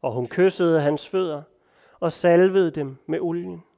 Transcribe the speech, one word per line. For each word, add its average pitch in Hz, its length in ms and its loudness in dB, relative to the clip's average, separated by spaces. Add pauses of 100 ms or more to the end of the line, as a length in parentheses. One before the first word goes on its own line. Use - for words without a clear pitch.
Og 131 100 -4
hun 120 140 -4
kyssede 175 540 2
hans 147 280 -2
fødder 165 340 -4 (580)
og 165 120 -2
salvede 180 580 4
dem 139 260 -8 (100)
med 156 140 -4
olien. 175 420 -6 (160)